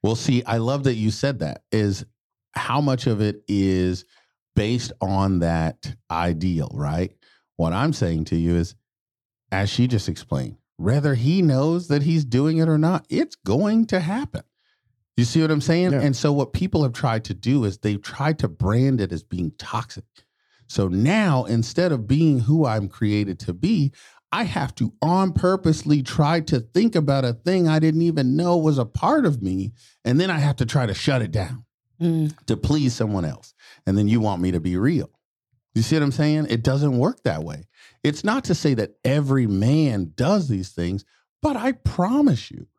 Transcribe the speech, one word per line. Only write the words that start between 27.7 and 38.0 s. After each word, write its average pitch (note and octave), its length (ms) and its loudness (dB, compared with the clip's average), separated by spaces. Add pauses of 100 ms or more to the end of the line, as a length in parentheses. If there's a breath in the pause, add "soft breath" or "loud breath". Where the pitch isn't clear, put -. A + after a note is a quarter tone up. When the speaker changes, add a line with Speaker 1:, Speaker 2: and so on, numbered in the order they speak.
Speaker 1:
didn't D#3+ 220 2
even D3 360 2
know F3 200 2
was D#3 220 2
a A#2 80 0
part B3 400 0
of C3+ 160 0
me. F#2+ 300 -4 (340 soft breath)
And B2 120 2
then F#3 120 2
I D#3+ 80 0
have C#3+ 180 2
to B2+ 100 0
try B2 200 0
to G2 80 -4
shut C3 280 0
it G2 80 -4
down G#2+ 340 -4 (360)
Speaker 3:
Mm. D#3+ 340 0 (120)
Speaker 1:
to A2 100 0
please C#3+ 380 0
someone G2+ 320 -2
else. - 280 -10 (320 loud breath)
And F#2+ 100 2
then G#2 120 4
you A#2 120 4
want G2+ 220 0
me F#2 80 0
to F2 80 0
be F2+ 180 -2
real. B2 320 0 (640)
You A2+ 80 2
see C3+ 120 0
what D#3 80 2
I'm C#3+ 80 2
saying? D3+ 400 0
It A#2 140 -2
doesn't C3+ 340 2
work E3+ 240 0
that D#2+ 220 -2
way. E2 240 -12 (360 soft breath)